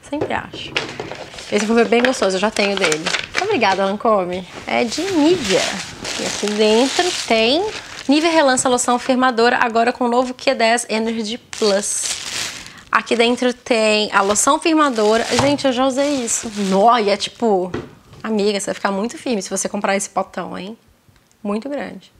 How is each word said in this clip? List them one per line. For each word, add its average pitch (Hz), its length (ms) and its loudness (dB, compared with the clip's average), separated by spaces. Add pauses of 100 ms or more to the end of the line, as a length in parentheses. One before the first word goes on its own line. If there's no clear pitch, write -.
Sempre - 240 -4
acho. - 400 -8 (760)
Esse 214 140 0
foi 233 200 4
bem 226 160 2
gostoso, 226 340 2
eu 185 40 -2
já 214 120 0
tenho 202 240 0
dele. 165 220 0
Muito - 460 -4
obrigada, 208 420 2
Lancôme. 190 600 0 (220)
É 233 160 0
de 233 180 -4
Nivea. 330 600 2 (580)
E 214 60 -4
aqui - 220 -4
dentro 220 580 4 (220)
tem 240 360 2 (440)
Nivea 311 240 4
Relança 277 360 4
Loção 247 320 2
Firmadora, 247 580 2
agora 233 360 2
com 254 120 -2
o 240 40 0
novo 247 240 0
Q 262 220 -2
dez 226 340 2
Energy 226 480 -4
Plus. - 800 -2 (760)
Aqui - 240 0
dentro 240 380 2
tem 214 580 2
a 202 100 4
loção 214 380 2
firmadora. 240 640 4 (180)
Gente, 277 240 2
eu 269 60 4
já 247 140 0
usei 269 400 0
isso. 226 260 -4 (180)
Nó, 214 280 6
e 214 120 2
é 254 60 4
tipo, 185 560 -2 (520)
amiga, 214 360 0
você - 80 -6
vai 196 60 -4
ficar 202 180 -2
muito 208 260 -4
firme 226 260 -2
se - 60 -12
você 196 200 -4
comprar 202 260 -2
esse 196 140 -4
potão, 185 480 -6
hein? 190 180 -10 (680)
Muito 214 260 -4
grande. 185 500 -10